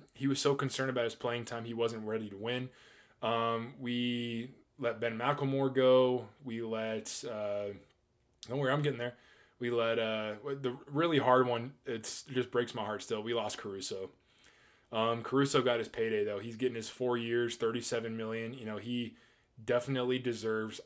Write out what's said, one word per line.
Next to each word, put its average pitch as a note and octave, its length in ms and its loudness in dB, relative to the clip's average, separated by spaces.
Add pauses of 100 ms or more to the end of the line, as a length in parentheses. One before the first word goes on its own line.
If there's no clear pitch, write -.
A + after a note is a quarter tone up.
(140)
he C3+ 120 -2
was C3+ 140 2
so C#3+ 140 4
concerned C3+ 340 -2
about B2 160 0
his A2+ 100 -2
playing A#2+ 300 -4
time, A#2 220 -8
he A#2 80 -6
wasn't A2+ 320 0
ready G#2+ 240 -4
to G2 60 -12
win. B2 340 -4 (520)
Um, A2+ 560 0
we A#2+ 760 -2 (260)
let A#2 200 0
Ben A2+ 200 -2
McLemore C3+ 560 2
go. B2+ 500 6 (180)
We A#2 200 -6
let, A2 680 -4
uh, G#2 440 -4 (720)
don't B2 100 -4
worry, C3+ 140 2
I'm D3+ 80 2
getting C#3 180 0
there. A#2+ 180 -4 (420)
We A#2+ 120 -2
let, A2+ 280 2
uh, A2 380 -2 (260)
the B2 120 0 (160)
really D#3 280 4
hard B2+ 280 8
one, A#2+ 280 -2 (100)
it's, A2+ 420 -6
it C#3+ 60 -10
just B2 180 0
breaks A#2+ 240 0
my G#2+ 120 -4
heart G#2+ 160 -4
still. G#2+ 200 -4
We A#2 120 -2
lost G#2+ 240 -2
Caruso. F#2+ 500 -6 (840)
Um, A2+ 320 2
Caruso C#3 380 4
got A#2+ 180 4
his A2 100 -2
payday, A2 360 0
though. G#2 140 -2
He's A2+ 180 -10
getting A#2 200 -2
his A2 120 -6
four B2 300 0
years, A#2 380 0
thirty-seven A2+ 600 -2
million. A2+ 380 -6
You B2+ 100 -12
know, G#2+ 140 -6
he A#2 360 -4 (480)
definitely B2 560 2
deserves A2 680 -2